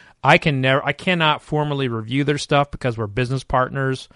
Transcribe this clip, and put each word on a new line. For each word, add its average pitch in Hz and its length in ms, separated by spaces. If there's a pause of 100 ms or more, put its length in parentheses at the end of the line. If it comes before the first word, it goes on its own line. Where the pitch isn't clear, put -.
(240)
I 151 140
can 139 240
never, 135 240
I 147 80
cannot 160 480
formally 147 480
review 117 340
their 143 140
stuff 143 340
because 117 260
we're 110 100
business 123 360
partners 131 720